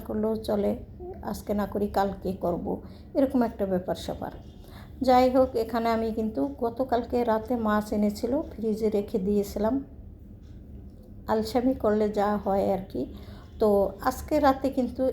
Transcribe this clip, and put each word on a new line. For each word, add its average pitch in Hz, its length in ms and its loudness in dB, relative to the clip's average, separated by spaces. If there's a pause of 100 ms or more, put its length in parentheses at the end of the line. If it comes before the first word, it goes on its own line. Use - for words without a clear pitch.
করলেও 220 300 0
চলে, 208 360 0 (500)
আজকে 214 320 -6
না 202 120 0
করি 202 220 -2
কালকে 196 420 0 (100)
করব, 175 260 -2 (480)
এরকম 269 280 4
একটা 220 240 0
ব্যাপার 190 300 0
স্যাপার। - 360 -8 (720)
যাই 254 280 8
হোক, 262 260 6
এখানে 226 320 0
আমি 226 240 2
কিন্তু 220 280 -2 (200)
গতকালকে 240 640 0
রাতে 220 320 2
মাছ 214 360 2
এনেছিল, 208 400 0 (100)
ফ্রিজে 220 480 -2
রেখে 208 280 0
দিয়েছিলাম, 202 560 0 (1500)
আলসামি 233 460 2
করলে 214 340 2
যা 208 280 2
হয় 196 360 2
আর 185 160 0
কি। 240 140 -4 (560)
তো 214 100 6 (320)
আজকে - 400 -2
রাতে 269 300 4
কিন্তু 254 320 -2 (100)